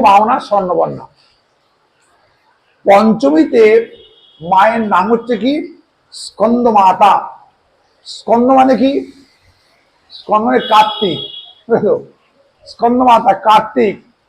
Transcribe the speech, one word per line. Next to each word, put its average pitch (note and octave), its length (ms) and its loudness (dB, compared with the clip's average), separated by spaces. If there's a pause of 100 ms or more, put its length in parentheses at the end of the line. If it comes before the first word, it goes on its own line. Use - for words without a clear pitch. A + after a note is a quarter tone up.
বাহনা, G#3+ 380 2
স্বর্ণবর্ণা। E3 680 -4 (1800)
পঞ্চমীতে A#3 800 2 (760)
মায়ের G3 400 0
নাম G3 300 -2
হচ্ছে A#3 260 -4
কি? B3 160 -2 (580)
স্কন্দ A#3+ 560 -2
মাতা। G3 460 2 (920)
স্কন্দ A#3 460 -2
মানে C4 240 2
কি? C4 160 0 (1160)
স্কন্দ G#3+ 360 -4
মানে B3 140 -2
কার্তিক, G#3+ 600 0 (500)
বুঝলে G3+ 200 -2
তো? D3+ 60 0 (680)
স্কন্দ B3 360 -2
মাতা A#3 320 2
কার্তিক, G#3+ 640 0 (340)